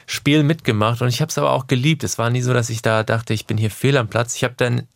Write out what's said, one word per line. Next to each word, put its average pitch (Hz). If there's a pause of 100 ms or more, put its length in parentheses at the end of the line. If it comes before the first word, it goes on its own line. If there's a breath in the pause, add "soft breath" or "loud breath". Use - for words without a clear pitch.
Spiel 147
mitgemacht. 117
Und 127
ich 120
hab's 156
aber 143
auch 131
geliebt. 139
Es -
war 117
nie 123
so, 123
dass 120
ich 113
da 110
dachte, 113
ich -
bin 110
hier 107
fehl 139
am 113
Platz. 117
Ich -
hab 123
dann, 120 (120)